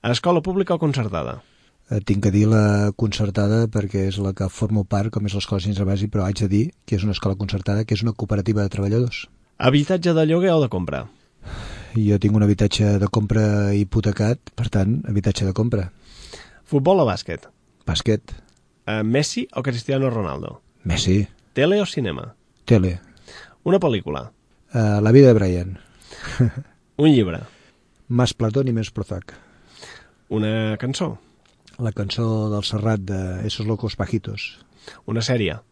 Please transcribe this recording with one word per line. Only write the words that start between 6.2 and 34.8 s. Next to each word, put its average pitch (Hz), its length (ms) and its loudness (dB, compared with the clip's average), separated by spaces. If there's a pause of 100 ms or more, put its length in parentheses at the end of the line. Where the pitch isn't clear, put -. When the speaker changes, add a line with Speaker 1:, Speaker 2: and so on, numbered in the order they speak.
Speaker 2:
haig 98 140 -2
de 107 100 0
dir 101 140 2 (240)
que - 80 -2
és 92 80 -2
una 104 100 0
escola 98 220 -2
concertada, 101 500 -2
que 113 80 -2
és 101 120 -2
una 113 100 -2
cooperativa 104 480 0
de 95 80 -2
treballadors. 110 540 -2 (340)
Speaker 1:
Habitatge 160 560 2
de 160 140 4
lloguer 175 260 2
o 160 80 4
de 123 80 0
compra? 73 320 -4 (920)
Speaker 2:
Jo 104 300 4
tinc 104 160 2
un 104 80 4
habitatge 104 540 2
de 101 100 2
compra 107 340 0 (320)
hipotecat, 107 640 0 (160)
per 120 180 -4
tant, 107 360 2
habitatge 101 360 0
de 95 80 -2
compra. 107 360 -2 (760)
Speaker 1:
Futbol 160 380 2
o - 20 4
bàsquet? 90 400 -4 (400)
Speaker 2:
Bàsquet. - 480 -2 (540)
Speaker 1:
Eh, 110 160 -2
Messi 139 500 0
o - 80 -4
Cristiano 135 480 -2
Ronaldo? 85 520 -6 (220)
Speaker 2:
Messi. 95 380 2 (320)
Speaker 1:
Tele 180 280 2
o 196 40 0
cinema? 113 460 -6 (340)
Speaker 2:
Tele. 92 300 4 (680)
Speaker 1:
Una 180 160 4
pel·lícula? 90 520 -2 (420)
Speaker 2:
Eh, 107 300 2
La 107 80 4
vida 135 160 10
de 123 100 10
Brian. 92 400 -2 (640)
<laughs> - 580 -4
Speaker 1:
Un 156 140 6
llibre? 101 300 2 (680)
Speaker 2:
Más 120 260 2
Platón 117 340 0
y 123 60 -2
menos 110 180 -2
Prozac. - 440 -10 (920)
Speaker 1:
Una 107 500 -2
cançó? 131 400 -4 (580)
Speaker 2:
La 113 140 -2
cançó 107 640 -2
del 104 100 -2
Serrat 107 380 -2
de 95 460 -6
Esos 107 180 -6
locos 107 300 -4
pajitos. - 640 -6 (460)